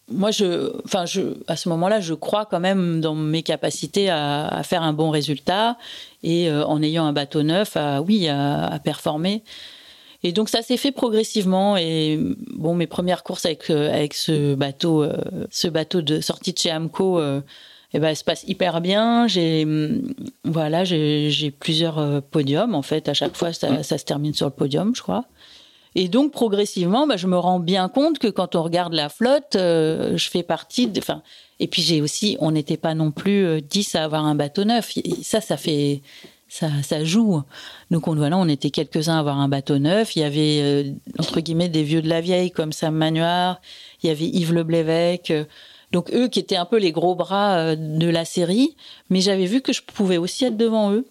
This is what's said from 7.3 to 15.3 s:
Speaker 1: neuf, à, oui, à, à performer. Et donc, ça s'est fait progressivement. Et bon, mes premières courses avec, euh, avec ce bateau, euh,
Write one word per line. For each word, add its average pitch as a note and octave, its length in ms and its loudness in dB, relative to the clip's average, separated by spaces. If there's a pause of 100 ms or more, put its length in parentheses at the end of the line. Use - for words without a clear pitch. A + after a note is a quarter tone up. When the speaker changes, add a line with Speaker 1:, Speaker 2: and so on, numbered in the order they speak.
Speaker 1:
neuf, E3+ 360 0
à, D3 240 0
oui, F#3 260 2
à, C#3+ 380 0
à D3+ 140 -4
performer. E3 640 -2 (800)
Et F3 100 0
donc, G#3+ 160 0
ça A#3 120 0
s'est A#3+ 160 0
fait C#4 140 0
progressivement. G#3 880 2
Et D#3+ 420 0 (340)
bon, E3 220 -2
mes E3+ 120 0
premières F3+ 360 -2
courses - 220 -6
avec, D#3+ 240 -4
euh, D3+ 220 2
avec D3 220 0
ce D3 420 0
bateau, C#3+ 480 0
euh, - 120 -2 (340)